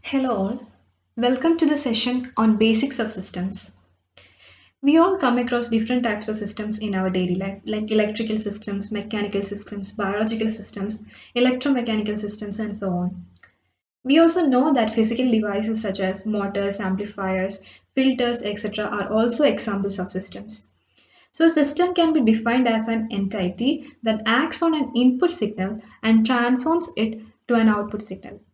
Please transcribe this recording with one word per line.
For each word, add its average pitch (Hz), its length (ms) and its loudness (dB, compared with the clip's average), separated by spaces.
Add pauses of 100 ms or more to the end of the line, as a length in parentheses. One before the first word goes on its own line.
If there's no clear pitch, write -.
(100)
Hello 262 240 0
all, 202 260 -2 (560)
welcome 254 400 2
to 320 100 2
the 294 100 2
session 247 600 -2
on 220 200 4
basics 220 420 2
of 214 140 -4
systems. - 640 -8 (1040)
We 285 160 6
all 370 200 4
come 240 200 2
across 240 300 -2
different 240 340 0
types 214 240 -2
of 214 80 -4
systems 214 460 -4
in 202 160 -4
our 185 140 0
daily 180 260 0
life, 196 280 -6
like 214 280 -4
electrical 214 440 0
systems, 202 540 -6
mechanical 202 540 -4
systems, 202 480 -10
biological 220 580 -2
systems, - 560 -8 (300)
electromechanical 240 840 0
systems, 202 400 -8
and 208 180 -6
so 190 140 -4
on. 180 340 -4 (800)
We 277 160 4
also 330 280 6
know 269 260 4
that 226 200 2
physical 233 380 2
devices 214 500 0
such 196 200 -4
as 190 260 -2
motors, 202 540 -2
amplifiers, 190 840 -4 (300)
filters, 247 480 2
et 208 160 -4
cetera 208 280 -4
are 202 260 -4
also 233 320 2
examples 196 560 0
of 185 100 -6
systems. 202 580 -8 (640)
So - 140 0
a 330 60 8
system 339 440 2
can 330 180 4
be 233 200 4
defined 240 340 2
as 226 220 0
an 220 240 -2
entity 202 720 -2 (160)
that 214 240 0
acts 269 340 0
on 330 140 2
an 262 220 -2
input 254 340 4
signal 202 520 -4 (200)
and 220 240 6
transforms 254 680 2
it 220 240 -2 (260)
to 240 80 2
an 226 140 6
output 208 340 0
signal. - 380 -14 (140)